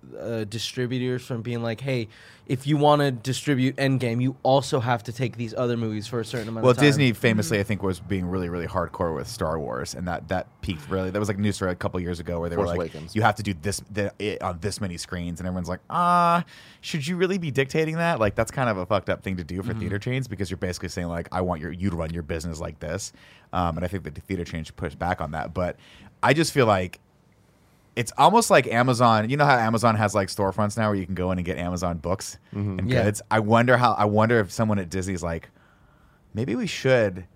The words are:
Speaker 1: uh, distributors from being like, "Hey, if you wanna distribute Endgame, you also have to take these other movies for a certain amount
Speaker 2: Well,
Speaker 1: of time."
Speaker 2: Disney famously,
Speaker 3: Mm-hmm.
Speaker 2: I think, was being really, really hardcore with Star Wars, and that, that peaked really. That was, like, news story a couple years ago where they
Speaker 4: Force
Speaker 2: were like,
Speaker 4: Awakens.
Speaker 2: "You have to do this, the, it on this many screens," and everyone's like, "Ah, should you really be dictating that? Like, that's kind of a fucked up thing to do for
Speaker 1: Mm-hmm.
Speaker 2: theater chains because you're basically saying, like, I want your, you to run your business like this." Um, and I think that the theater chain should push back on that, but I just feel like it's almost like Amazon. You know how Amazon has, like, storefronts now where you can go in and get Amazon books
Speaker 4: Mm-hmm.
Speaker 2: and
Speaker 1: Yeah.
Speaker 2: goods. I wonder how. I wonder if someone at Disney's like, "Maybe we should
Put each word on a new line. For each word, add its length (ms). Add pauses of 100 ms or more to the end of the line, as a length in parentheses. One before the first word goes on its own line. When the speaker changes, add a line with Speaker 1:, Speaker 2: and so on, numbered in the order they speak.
(180)
Speaker 1:
uh, 280
distributors 800
from 160
being 200
like, 200
"Hey, 260 (400)
if 180
you 120
wanna 340
distribute 640
Endgame, 460
you 220
also 360
have 240
to 80
take 240
these 180
other 220
movies 320
for 140
a 40
certain 220
amount 160
Speaker 2:
Well, 80
Speaker 1:
of 60
time." 80
Speaker 2:
Disney 280
famously, 440
Speaker 3:
Mm-hmm. 40
Speaker 2:
I 40
think, 180
was 160
being 260
really, 220
really 180
hardcore 480
with 140
Star 320
Wars, 340
and 140
that, 220
that 180 (140)
peaked 280
really. 200
That 100
was, 80
like, 100
news 200
story 140
a 40
couple 240
years 200
ago 200
where 100
they 60
Speaker 4:
Force 120
Speaker 2:
were 100
like, 160
Speaker 4:
Awakens. 220
Speaker 2:
"You 80
have 120
to 80
do 180
this, 200 (100)
the, 280
it 220
on 200
this 180
many 180
screens," 440
and 60
everyone's 220
like, 200
"Ah, 540 (360)
should 260
you 120
really 200
be 140
dictating 460
that? 240
Like, 140
that's 160
kind 180
of 80
a 80
fucked 240
up 120
thing 160
to 60
do 180
for 100
Speaker 1:
Mm-hmm. 100
Speaker 2:
theater 180
chains 300
because 200
you're 80
basically 320
saying, 200
like, 240
I 80
want 200
your, 100
you 180
to 80
run 160
your 100
business 380
like 180
this." 320 (400)
Um, 240
and 80
I 60
think 160
that 100
the 60
theater 240
chain 180
should 140
push 180
back 240
on 120
that, 220
but 220 (480)
I 100
just 200
feel 140
like 320 (960)
it's 220
almost 320
like 180
Amazon. 600
You 60
know 100
how 120
Amazon 380
has, 200
like, 140
storefronts 480
now 100
where 80
you 100
can 100
go 160
in 60
and 80
get 120
Amazon 400
books 400 (180)
Speaker 4:
Mm-hmm. 240
Speaker 2:
and 100
Speaker 1:
Yeah. 140
Speaker 2:
goods. 260
I 100
wonder 380
how. 160
I 120
wonder 340
if 120
someone 280
at 100
Disney's 340
like, 260 (840)
"Maybe 220
we 120
should 580 (100)